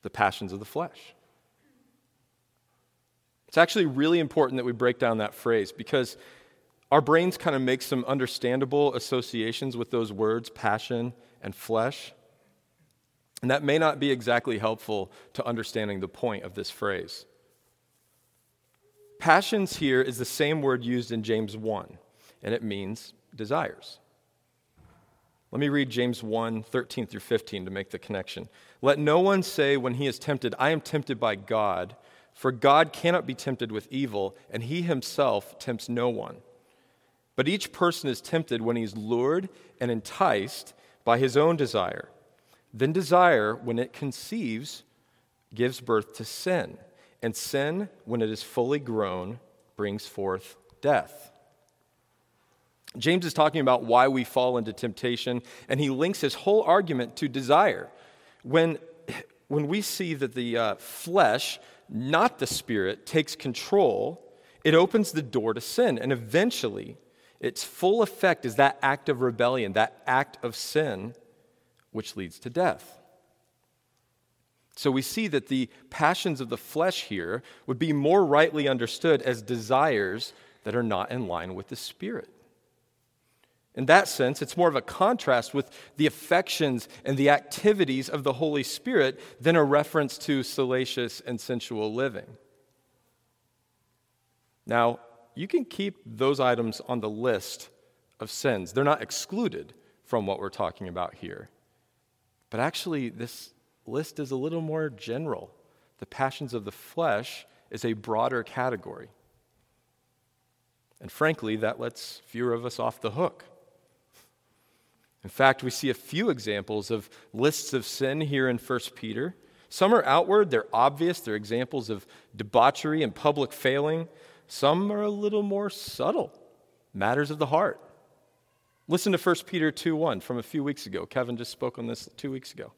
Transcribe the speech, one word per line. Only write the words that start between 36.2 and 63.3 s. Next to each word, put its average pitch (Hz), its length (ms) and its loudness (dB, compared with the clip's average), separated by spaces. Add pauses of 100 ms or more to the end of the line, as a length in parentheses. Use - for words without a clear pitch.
But 135 100 2
each 196 240 -2
person 170 380 0
is 120 100 -2
tempted 143 420 -2
when 117 140 0
he 117 80 -2
is 104 140 -6
lured 127 520 0 (300)
and 123 100 0
enticed 113 840 0 (320)
by 117 140 4
his 131 180 4
own 160 180 6
desire. 110 540 -2 (640)
Then 131 220 0
desire, 160 600 6
when 117 240 -2
it 127 140 -2
conceives, 139 880 -6 (680)
gives 123 280 0
birth 113 320 0
to - 100 -12
sin. 165 540 -4 (440)
And 113 140 -2
sin, 156 540 -2 (160)
when 117 160 -2
it 110 80 2
is 110 140 -6
fully 131 360 0
grown, 107 600 -4 (360)
brings 104 300 -4
forth 95 500 -6 (260)
death." - 500 0 (1700)
James 170 280 2
is 156 80 -4
talking 151 280 4
about 127 220 4
why 120 240 6
we 131 160 0
fall 127 340 0
into 110 160 -4
temptation, 120 680 -4 (260)
and 135 120 -2
he 147 100 2
links 156 320 0
his 143 140 0
whole 208 280 4
argument 160 540 2
to 151 100 -2
desire. 135 640 2 (520)
When, 160 360 2 (680)
when 147 200 -2
we 196 140 -2
see 180 320 -4
that 131 200 -4
the, 120 240 -2
uh, 110 180 0
flesh, - 840 2 (280)
not 160 520 2
the 131 80 -2
spirit, 101 580 -2
takes 156 300 0